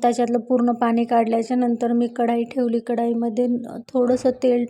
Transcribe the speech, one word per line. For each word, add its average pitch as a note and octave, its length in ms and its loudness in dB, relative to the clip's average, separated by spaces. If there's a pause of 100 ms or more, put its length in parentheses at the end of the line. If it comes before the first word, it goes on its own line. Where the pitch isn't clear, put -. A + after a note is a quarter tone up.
त्याच्यातलं A#3+ 360 2
पूर्ण A#3+ 340 0
पाणी A#3 320 0
काढल्याच्या A3+ 520 0
नंतर A#3+ 360 0
मी A#3+ 140 2
कढाई A#3 380 -2
ठेवली. A#3 360 -2
कढाईमध्ये A#3 640 -2 (420)
थोडंसं B3+ 420 2
तेल B3 400 0